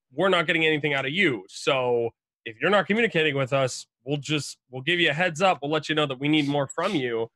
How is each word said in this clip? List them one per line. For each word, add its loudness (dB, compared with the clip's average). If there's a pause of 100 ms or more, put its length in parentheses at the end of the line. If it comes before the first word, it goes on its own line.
(140)
we're 2
not 2
getting 2
anything 2
out -2
of -4
you. 0
So 0 (360)
if -12
you're 0
not 2
communicating 0
with -2
us, -2 (160)
we'll -4
just, -4 (120)
we'll -12
give 0
you 4
a 2
heads -2
up. 4
We'll -4
let -2
you 0
know 2
that -6
we -2
need 4
more 0
from -4
you. -2